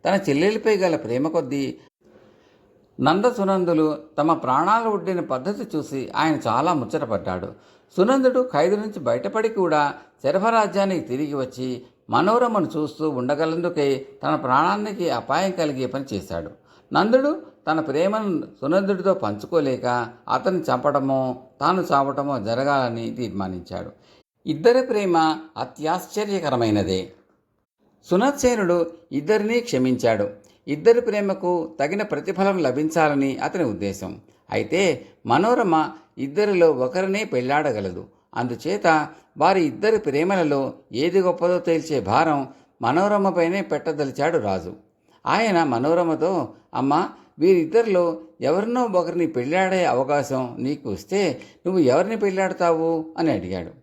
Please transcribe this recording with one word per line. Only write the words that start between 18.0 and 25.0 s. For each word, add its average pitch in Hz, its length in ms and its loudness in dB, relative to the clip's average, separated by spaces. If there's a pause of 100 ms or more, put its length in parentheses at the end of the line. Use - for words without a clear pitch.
సునందుడితో 185 520 0
పంచుకోలేక 123 960 -2 (240)
అతన్ని 175 280 0
చంపడమో 135 840 0 (180)
తాను 175 300 0
చావటమో 139 480 0
జరగాలని 117 720 -2
తీర్మానించాడు. 92 800 -8 (540)
ఇద్దరి 202 360 4
ప్రేమ 208 360 0 (400)